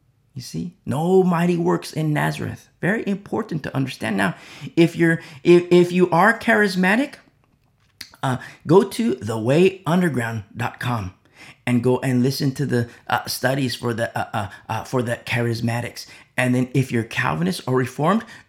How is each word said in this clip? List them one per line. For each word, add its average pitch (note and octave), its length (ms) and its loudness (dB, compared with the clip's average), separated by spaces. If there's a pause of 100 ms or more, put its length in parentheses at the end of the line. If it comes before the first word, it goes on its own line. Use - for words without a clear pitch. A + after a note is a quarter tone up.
(340)
You C3 80 -14
see, F3 440 -10
no F3 380 2
mighty F3 340 2
works E3+ 360 -2
in D#3 200 0
Nazareth. D3+ 560 -4 (120)
Very G3 260 -2
important E3 560 -6
to - 120 -8
understand. C3+ 420 -4
Now, G3 180 0 (400)
if E3 200 4
you're, E3 260 2 (220)
if, F3 280 8
if F3 200 6
you F3+ 200 2
are G3 260 4
charismatic, G#3 800 2 (1040)
uh, B2+ 160 -2 (280)
go F#3+ 180 6
to A#3+ 320 -2
the A2+ 240 -6
way C#3+ 460 2
underground B2+ 580 -2 (120)
dot - 240 -8
com A2+ 340 -6 (520)
and B2 180 2
go B2+ 160 2
and B2+ 240 0
listen C3+ 320 0
to C#3+ 100 -4
the, B2 240 0 (180)
uh, - 180 -2
studies C3 500 -2
for A#2+ 180 -4
the, A2+ 240 -6
uh, A2 160 -6
uh, G#2 160 -6 (180)
uh, G#2+ 160 -6
for B2+ 180 -2
the A#2 160 -6
charismatics. A#2 880 -4 (280)
And B2+ 180 0
then B2+ 200 0
if C3 180 0
you're A#2 120 0
Calvinist D#3 640 -4
or B2+ 80 0
Reformed, D3 480 0 (260)